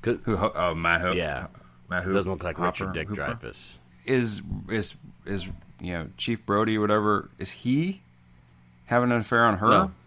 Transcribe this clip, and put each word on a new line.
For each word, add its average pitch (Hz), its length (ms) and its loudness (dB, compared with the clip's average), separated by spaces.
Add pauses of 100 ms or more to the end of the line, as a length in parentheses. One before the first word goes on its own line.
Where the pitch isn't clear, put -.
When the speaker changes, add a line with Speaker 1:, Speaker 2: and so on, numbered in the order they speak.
Speaker 1:
'Cause - 240 0
Speaker 2:
Who, 110 140 2
Ho-, 104 160 2
oh, 87 200 0
Matt 85 280 2
Hooper. 90 120 2
Speaker 1:
Yeah. 76 340 -2 (420)
Speaker 2:
Matt 90 140 -2
Hooper. 95 100 0
Speaker 1:
Doesn't 95 180 0
look 87 100 -6
like 85 140 -4
Speaker 2:
Hopper, 90 300 -2
Speaker 1:
Richard 95 80 -6
Dick 78 140 -4
Speaker 2:
Hooper? 71 340 -4
Speaker 1:
Dreyfuss. - 360 -14 (280)
Speaker 2:
Is, 117 340 0 (300)
is, 104 240 -2 (320)
is, 98 200 -4 (320)
you 87 140 -8
know, 82 240 -6
Chief - 300 -4
Brody 110 320 2
or - 20 2
whatever, 104 480 2 (100)
is - 120 -8
he 156 500 0 (880)
having 123 260 2
an 120 60 2
affair 117 260 4
on 107 140 6
her? 104 100 4
Speaker 1:
No. 190 240 6 (140)